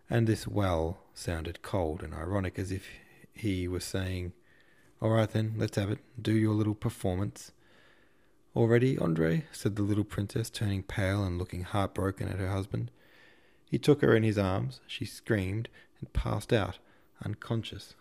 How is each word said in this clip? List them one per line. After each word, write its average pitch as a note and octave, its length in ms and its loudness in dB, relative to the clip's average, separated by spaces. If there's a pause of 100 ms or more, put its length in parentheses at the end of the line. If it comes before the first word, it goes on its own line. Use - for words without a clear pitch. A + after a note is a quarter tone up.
And A#2 180 4
this A2 200 2
"well" F#2 560 0 (120)
sounded E2+ 480 -6
cold D#2+ 400 -2
and D#2 120 -10
ironic, F2+ 440 -2
as F#2 120 -4
if G2 160 -6 (460)
he F#2 360 -2
were F2+ 120 -2
saying, F#2 520 -4 (680)
"All A2 100 2
right A2 200 4
then, A2 260 0
let's A2 200 -2
have G2+ 140 2
it. A2+ 80 -2 (220)
Do G#2+ 120 0
your A2 220 4
little G#2+ 200 2
performance." G#2 760 -4 (1040)
"Already, A#2+ 420 4
Andrei?" D#3+ 540 2
said G#2+ 240 -4
the G#2 60 0
little G2+ 220 2
princess, G#2 440 -4
turning G2 360 -2
pale G2+ 380 0
and F2+ 160 0
looking F2+ 260 -6
heartbroken F#2+ 640 -2
at F#2+ 100 -4
her F#2+ 120 -2
husband. G2+ 400 -4 (760)
He - 120 0
took C#3+ 220 6
her A#2+ 160 8
in A2 80 4
his G#2+ 140 4
arms. G#2 480 0
She - 180 -10
screamed G#2 640 -2 (320)
and - 120 -12
passed A2+ 400 -2
out, G2 260 0 (440)
unconscious, - 800 -6